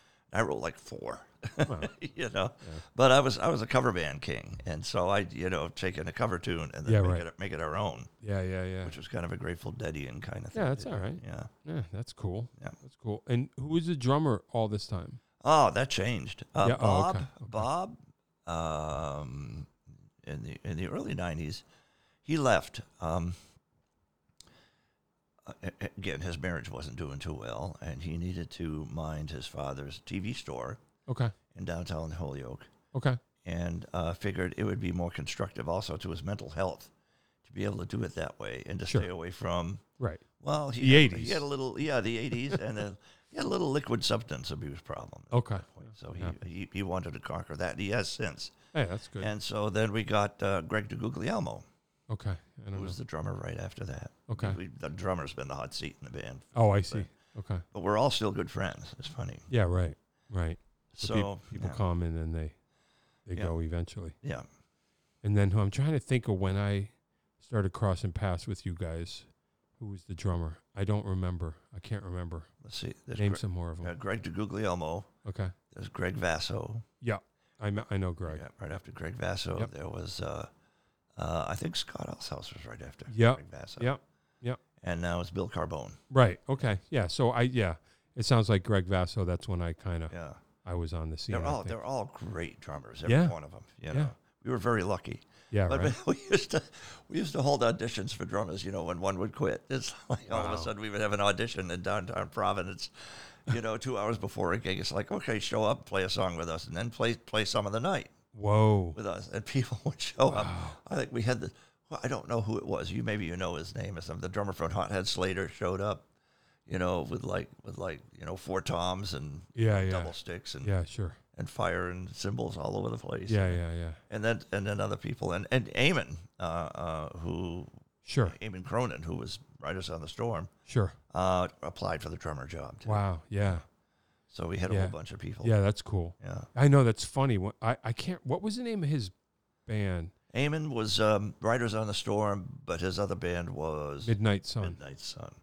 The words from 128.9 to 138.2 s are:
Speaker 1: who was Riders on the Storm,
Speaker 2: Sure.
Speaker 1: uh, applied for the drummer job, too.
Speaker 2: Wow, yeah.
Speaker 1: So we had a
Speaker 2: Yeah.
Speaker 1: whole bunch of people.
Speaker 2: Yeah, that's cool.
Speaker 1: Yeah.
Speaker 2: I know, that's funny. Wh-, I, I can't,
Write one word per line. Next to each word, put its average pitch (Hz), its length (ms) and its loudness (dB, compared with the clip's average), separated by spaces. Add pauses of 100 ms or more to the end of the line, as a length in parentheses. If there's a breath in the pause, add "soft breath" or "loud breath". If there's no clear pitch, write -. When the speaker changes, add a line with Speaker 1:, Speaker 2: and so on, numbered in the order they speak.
Speaker 1:
who 82 140 -4
was - 220 -6 (220)
Riders 90 300 -4
on 82 100 -4
the 80 80 -8
Storm, 110 400 -4 (160)
Speaker 2:
Sure. - 280 4 (220)
Speaker 1:
uh, 90 340 4 (140)
applied 85 400 -4
for 78 60 -6
the 80 80 -6
drummer 76 300 -6
job, 71 340 -10
too. - 80 -6
Speaker 2:
Wow, 98 400 2
yeah. 98 300 2 (680)
Speaker 1:
So 85 200 -6
we 87 100 -2
had 92 120 0
a 107 40 4
Speaker 2:
Yeah. 98 80 4
Speaker 1:
whole 95 80 2
bunch - 220 -8
of 95 80 -10
people. - 260 -6
Speaker 2:
Yeah, 110 140 8
that's 98 220 4
cool. 85 420 -2
Speaker 1:
Yeah. 92 160 -6 (160)
Speaker 2:
I 131 120 8
know, 139 160 10
that's 113 200 4
funny. 131 320 2
Wh-, 98 260 0
I, 113 220 2
I 113 80 0
can't, - 340 -4